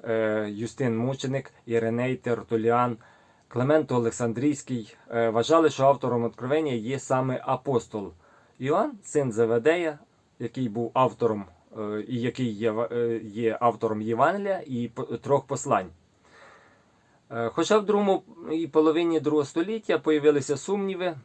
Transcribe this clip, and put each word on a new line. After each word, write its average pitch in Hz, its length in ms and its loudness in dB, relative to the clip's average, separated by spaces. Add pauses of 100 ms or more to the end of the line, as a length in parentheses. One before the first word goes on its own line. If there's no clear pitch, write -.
е, 110 460 0
Юстин 113 480 -4
Мученик, 131 560 -4 (120)
Іриней, 117 500 0
Тертуліан, 117 800 0 (500)
Климент 143 440 2
Олександрійський, 120 1040 -2 (140)
е, 117 200 2
вважали, 147 400 4
що 135 140 -2
автором 127 400 4
Откровення 135 480 -2
є 120 280 -4
саме 131 460 -2
апостол 117 680 -2 (460)
Іоанн, 180 340 0 (100)
син 139 280 0
Зеведея, 131 680 2 (400)
який 123 300 -6
був 113 240 -4
автором, 110 520 0 (340)
е, 107 280 -6
і 120 140 -4
який 123 260 -4
є, 110 260 -2 (180)
е, 117 320 -2
є 110 380 -2
автором 110 400 0
Євангелія 170 640 0
і 120 200 -4
по-, 131 160 -10
трьох 131 420 -2
послань. 117 440 -2 (1400)
Е, 117 220 -4
хоча 165 240 2
в 208 80 0
другому 202 380 2 (280)
і 160 160 -2
половині 160 520 4
другого 147 260 2
століття 185 540 -2
появилися 147 580 2
сумніви, 190 680 -4